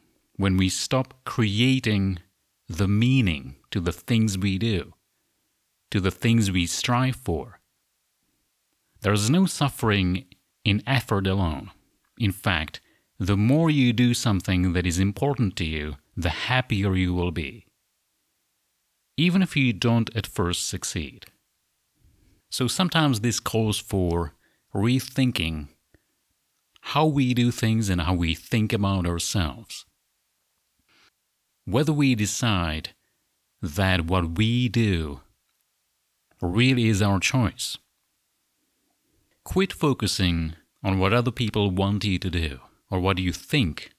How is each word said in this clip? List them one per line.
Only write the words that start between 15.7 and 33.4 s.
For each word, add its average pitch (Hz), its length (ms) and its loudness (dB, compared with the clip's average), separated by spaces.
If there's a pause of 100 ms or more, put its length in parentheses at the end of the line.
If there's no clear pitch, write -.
the 85 140 -2
happier 104 640 -2
you 92 180 2
will 87 200 -2
be, 80 340 -10 (1500)
even 175 260 2
if - 140 -2
you 131 160 2
don't 117 420 0
at 110 120 -6
first 90 420 -4
succeed. - 580 -10 (1200)
So 127 180 -2
sometimes 156 520 0
this 113 200 -2
calls 110 380 0
for 85 560 -2 (380)
rethinking 101 960 -2 (1200)
how 151 180 2
we 135 280 2
do 120 160 2
things 113 380 0
and 90 120 0
how 85 140 0
we 85 200 0
think 107 380 -2
about 98 340 0
ourselves. 85 800 -6 (1800)
Whether 139 280 0
we 143 220 4
decide 92 760 -2 (680)